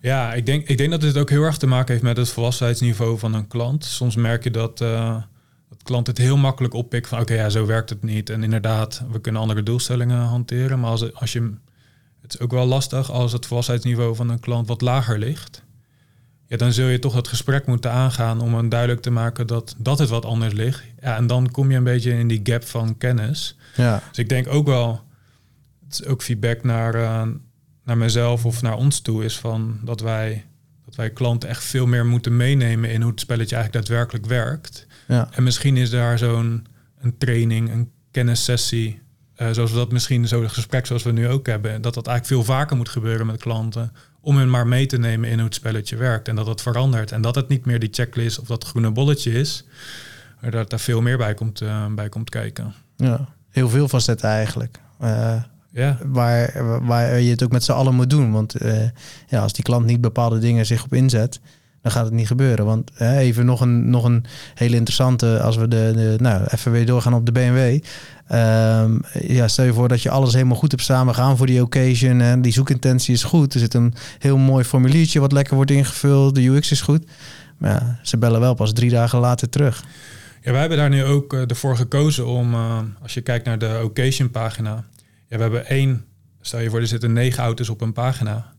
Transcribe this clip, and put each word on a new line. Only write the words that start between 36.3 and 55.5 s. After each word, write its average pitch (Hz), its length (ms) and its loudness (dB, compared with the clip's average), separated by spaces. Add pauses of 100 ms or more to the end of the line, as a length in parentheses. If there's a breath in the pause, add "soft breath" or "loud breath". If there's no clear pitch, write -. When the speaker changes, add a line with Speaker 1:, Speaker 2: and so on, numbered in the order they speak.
Speaker 1:
een 123 180 -2
training, 113 540 0
een 117 180 -2 (200)
kennissessie, 117 920 -2 (340)
eh, 113 160 -4
zoals 113 200 0
we 113 60 -2
dat 120 160 -2
misschien, 120 360 0
zo 117 140 0
een 110 80 -4
gesprek 123 360 -4
zoals 120 160 -4
we 120 100 -2
nu 117 160 0
ook 135 180 -2
hebben, 110 360 -4
dat 117 120 -4
dat 120 120 -10
eigenlijk 120 200 -2 (180)
veel 131 100 0
vaker 143 220 0
moet 120 120 -2
gebeuren 113 380 -4
met 110 140 -6
klanten, 113 520 -6 (280 soft breath)
om 143 160 2
hen 131 140 4
maar 123 160 2
mee 127 200 2
te 131 120 -2
nemen 117 320 0
in 113 60 0
hoe 113 80 0
het 110 100 -4
spelletje 110 420 -6
werkt 123 320 -2
en 113 80 -2
dat 107 100 -2
het 110 160 -6
verandert 120 500 0
en 113 100 -4
dat 117 120 0
het 131 140 -2
niet 131 160 0
meer 120 140 0
die 113 140 -2
checklist 117 480 -4
of 117 60 -14
dat 117 180 -6
groene 113 260 -2
bolletje 135 420 0
is, 131 320 -4 (760 loud breath)
maar 120 100 -6
dat 110 200 -4
daar 113 100 -4
veel 117 200 0
meer 120 160 2
bij 107 180 -2
komt, 110 260 -6
eh, 107 340 -4
bij 104 140 -6
komt 113 220 -10
kijken. 113 440 -8 (220)
Speaker 2:
Ja, 127 320 0 (220)
heel 127 180 2
veel 135 200 2
facetten 113 400 0
eigenlijk. 107 500 -4 (220)
Eh, 113 420 0 (300)